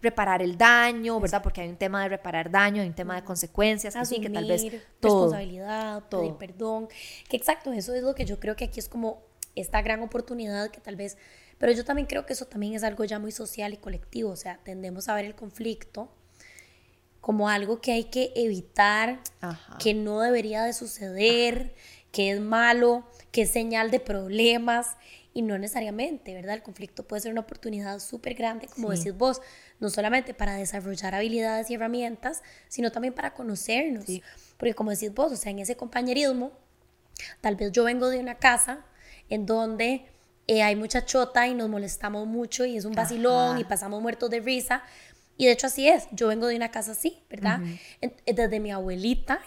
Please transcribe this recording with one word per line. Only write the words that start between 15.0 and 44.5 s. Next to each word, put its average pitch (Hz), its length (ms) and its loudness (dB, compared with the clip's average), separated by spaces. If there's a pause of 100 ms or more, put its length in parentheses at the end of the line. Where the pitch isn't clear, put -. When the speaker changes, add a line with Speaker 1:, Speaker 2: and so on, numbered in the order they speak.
Speaker 2:
a 214 60 0
ver 202 100 -2
el 208 100 -12
conflicto 220 760 -10 (1080)
como 208 300 2
algo 208 320 0
que 254 100 -2
hay 233 140 0
que 254 300 -2
evitar, 214 840 2 (220)
Speaker 1:
Ajá. - 360 -10
Speaker 2:
que 214 160 2
no 214 280 0
debería 226 420 2
de 233 100 -2
suceder, 233 840 2
Speaker 1:
Ajá. 247 140 -6 (400)
Speaker 2:
que 196 200 2
es 202 100 0
malo, 240 640 6 (260)
que 233 120 4
es 196 80 2
señal 226 400 0
de 247 80 4
problemas, 233 1000 2 (360)
y 233 100 -2
no 208 140 0
necesariamente, 214 760 -6
¿verdad? 185 220 -8
El 220 80 -12
conflicto - 440 -16
puede 208 140 -6
ser 226 100 -6
una 226 100 -2
oportunidad 202 580 -8
súper 247 340 -8
grande, 226 340 -4
como 220 240 -4
Speaker 1:
Sí. 185 60 2
Speaker 2:
decís 180 200 -2
vos, 254 240 2 (380)
no 208 100 -2
solamente 233 440 0
para 202 220 -2
desarrollar 190 600 -6
habilidades 226 540 0
y 240 60 -4
herramientas, 240 640 -4 (260)
sino 233 240 -2
también 247 220 -4
para - 200 -6
conocernos. 233 720 -2
Speaker 1:
Sí. 185 160 -6 (360)
Speaker 2:
Porque 233 160 0
como 214 180 -2
decís 208 220 -4
vos, 285 180 2
o 233 60 -6
sea, 202 140 -6
en 202 80 -8
ese 233 180 -4
compañerismo, 254 720 0 (880)
tal 208 160 0
vez 202 160 -2
yo 240 140 4
vengo 247 240 0
de 254 100 -2
una 247 160 -8
casa 254 480 4 (460)
en 214 160 -2
donde, 226 600 0 (420)
eh, 220 160 6
hay 208 120 4
mucha 220 300 -2
chota 247 420 4
y 254 80 0
nos 226 140 -2
molestamos 208 580 -6
mucho 233 380 -2
y 247 100 -2
es 208 80 -4
un 214 100 -6
Speaker 1:
Ajá. 220 100 2
Speaker 2:
vacilón 247 540 4
y 240 60 0
pasamos 202 380 -4
muertos 233 300 -2
de 233 100 -2
risa. 254 420 0 (540)